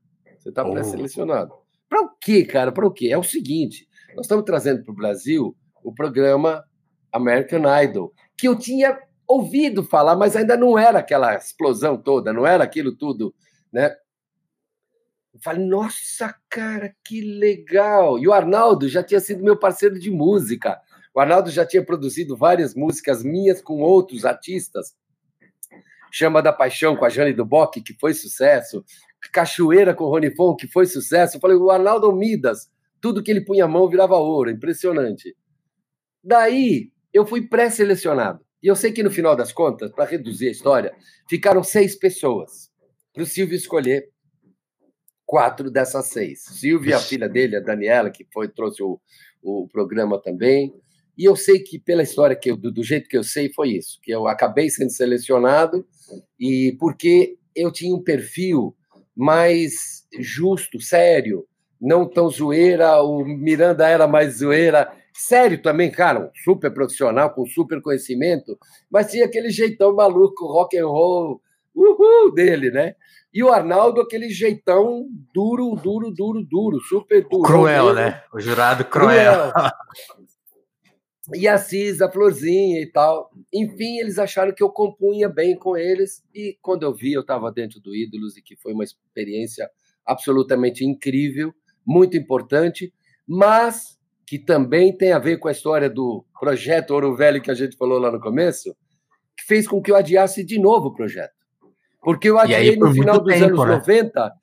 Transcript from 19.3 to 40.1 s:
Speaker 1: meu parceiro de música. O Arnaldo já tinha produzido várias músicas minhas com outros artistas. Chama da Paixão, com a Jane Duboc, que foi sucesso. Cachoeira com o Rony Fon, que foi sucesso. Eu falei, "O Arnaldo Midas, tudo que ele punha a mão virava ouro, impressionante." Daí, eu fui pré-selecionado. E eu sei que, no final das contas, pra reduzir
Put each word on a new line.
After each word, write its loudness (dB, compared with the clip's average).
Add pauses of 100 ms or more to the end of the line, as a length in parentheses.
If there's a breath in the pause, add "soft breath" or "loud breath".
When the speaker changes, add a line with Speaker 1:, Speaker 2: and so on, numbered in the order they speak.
Speaker 1:
meu 4
parceiro 0
de -8
música. -2 (360 soft breath)
O 0
Arnaldo 2
já 0
tinha 0
produzido -6
várias 2
músicas -4
minhas 0
com -8
outros 2
artistas. -6 (1160 soft breath)
Chama 2
da 2
Paixão, -2
com 0
a 2
Jane 0
Duboc, 0
que -18
foi -4
sucesso. -2 (480 soft breath)
Cachoeira 4
com -6
o -2
Rony -2
Fon, 2
que -10
foi 2
sucesso. -2
Eu -10
falei, 4
"O 4
Arnaldo 2
Midas, -4 (300)
tudo -4
que -6
ele -2
punha 2
a 2
mão 2
virava 4
ouro, 0
impressionante." -6 (840)
Daí, 0 (200)
eu 4
fui -6
pré-selecionado. -2 (200)
E 0
eu 4
sei -2
que, -6
no 0
final 0
das -6
contas, -4
pra -4
reduzir -6